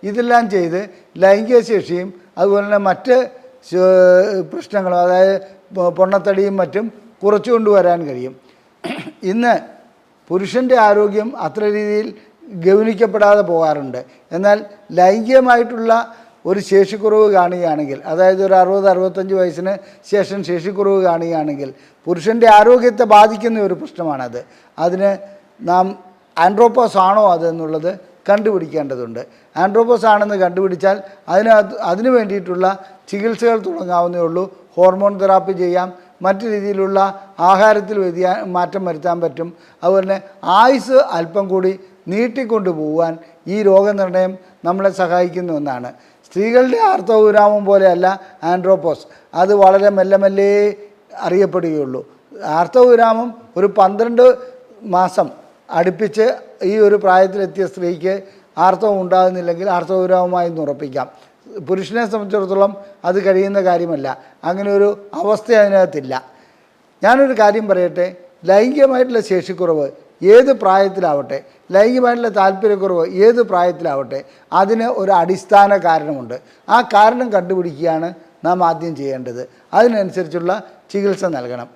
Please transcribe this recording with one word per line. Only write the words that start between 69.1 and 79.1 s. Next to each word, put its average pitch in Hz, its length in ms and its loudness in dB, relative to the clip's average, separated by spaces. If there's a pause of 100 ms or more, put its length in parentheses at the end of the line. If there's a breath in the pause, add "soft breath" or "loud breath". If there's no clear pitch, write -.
ശേഷിക്കുറവ് 170 540 -2 (480)
ഏത് 262 180 6 (100)
പ്രായത്തിലാവട്ടെ, 190 760 0 (360 soft breath)
ലൈംഗികമായിട്ടുള്ള 240 640 2
താല്പര്യക്കുറവ് 190 640 0 (220)
ഏത് 240 140 4 (100)
പ്രായത്തിലാവട്ടെ, 156 720 -2 (400 soft breath)
അതിന് 226 260 0 (140)
ഒരു 190 120 0 (100)
അടിസ്ഥാന 196 540 2 (100)
കാരണമുണ്ട്. 147 500 -4 (400 soft breath)
ആ - 20 6 (160)
കാരണം 233 420 4
കണ്ടുപിടിക്കുകയാണ് 170 720 -4 (380 soft breath)
നാം 180 120 0 (120)
ആദ്യം 165 300 -6
ചെയ്യേണ്ടത്. 127 420 -10 (360 soft breath)